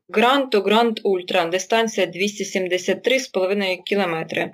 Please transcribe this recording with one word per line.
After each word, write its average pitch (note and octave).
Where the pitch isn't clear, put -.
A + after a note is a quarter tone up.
Grand C4
to G3+
Grand A3
Ultra, F3+
дистанція G#3+
двісті G3
сімдесят F#3
три C4
з B3+
половиною F#3
кілометри. E3